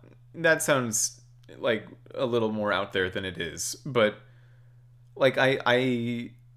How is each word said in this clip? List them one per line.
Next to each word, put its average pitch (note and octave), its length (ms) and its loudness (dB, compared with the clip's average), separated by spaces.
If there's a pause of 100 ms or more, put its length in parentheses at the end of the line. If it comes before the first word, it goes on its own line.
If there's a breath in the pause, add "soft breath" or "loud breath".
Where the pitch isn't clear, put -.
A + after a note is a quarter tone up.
(340)
that E3 280 2
sounds, B2 580 0 (380)
like, A#2 300 -2 (260)
a - 120 -2
little A2+ 260 0
more G#2 200 -2
out G2 220 -2
there F#2 160 2
than G2 160 -6
it F2+ 120 -6
is. E2 380 -8 (100)
But, A2 300 2 (1000 soft breath)
like, C3 220 2
I, C3+ 280 2
I A#2+ 680 0 (260)